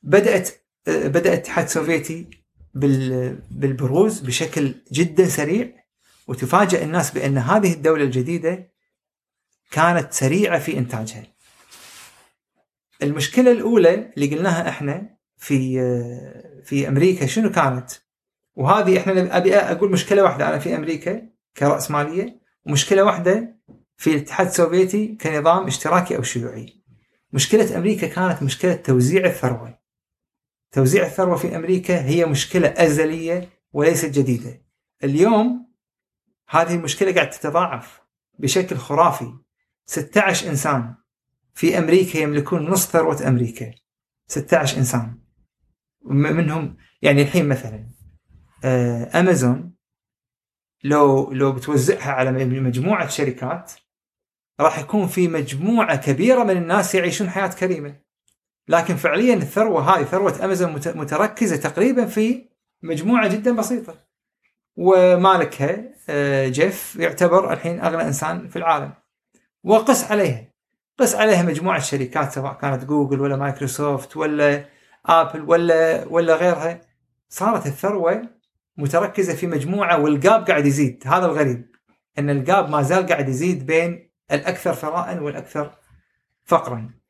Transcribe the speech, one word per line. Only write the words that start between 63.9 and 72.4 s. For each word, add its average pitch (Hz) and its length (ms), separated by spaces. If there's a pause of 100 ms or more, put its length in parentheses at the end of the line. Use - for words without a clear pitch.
ومالكها، 180 1080 (240)
آه، 139 400
جيف 156 480
يعتبر 175 560
الحين 170 280
أغنى 165 220
إنسان 156 460
في - 80
العالم. 151 360 (720)
وقس 220 420
عليها، 175 480 (460)
قس 254 160
عليها 202 280
مجموعة 170 360
شركات 139 540
سواء 135 200